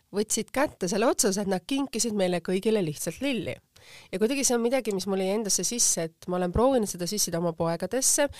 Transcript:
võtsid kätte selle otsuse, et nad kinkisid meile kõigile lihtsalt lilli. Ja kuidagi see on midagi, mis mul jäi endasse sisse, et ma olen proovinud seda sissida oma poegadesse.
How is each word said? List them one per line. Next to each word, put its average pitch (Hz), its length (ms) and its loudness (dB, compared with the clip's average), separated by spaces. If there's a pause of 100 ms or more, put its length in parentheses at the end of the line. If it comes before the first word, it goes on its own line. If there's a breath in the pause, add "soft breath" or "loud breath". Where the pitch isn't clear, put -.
(140)
võtsid 208 380 -2
kätte - 360 -2
selle 214 220 2
otsuse, 214 320 0
et 196 60 -2
nad 190 180 -2
kinkisid 254 480 -2
meile 180 280 2
kõigile 202 440 0
lihtsalt 156 360 -6
lilli. 262 360 -4 (540 loud breath)
Ja 185 80 -6
kuidagi 269 240 2
see 247 140 2
on - 40 2
midagi, 240 300 0
mis 185 160 -2
mul 190 140 0
jäi 190 160 0
endasse 196 260 0
sisse, 226 460 0
et - 180 -20
ma 180 80 -2
olen 180 160 0
proovinud 233 380 4
seda 175 180 -6
sissida 175 320 -2
oma 170 140 0
poegadesse. 180 720 0 (140 loud breath)